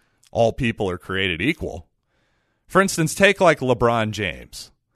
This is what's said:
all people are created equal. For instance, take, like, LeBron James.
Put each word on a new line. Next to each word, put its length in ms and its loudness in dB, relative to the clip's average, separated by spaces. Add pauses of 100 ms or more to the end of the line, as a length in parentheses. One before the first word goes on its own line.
(300)
all 200 2
people 380 -2
are 80 -4
created 440 -4
equal. 460 -6 (800)
For 140 2
instance, 340 -2
take, 240 4
like, 200 4
LeBron 520 2
James. 600 -10 (240)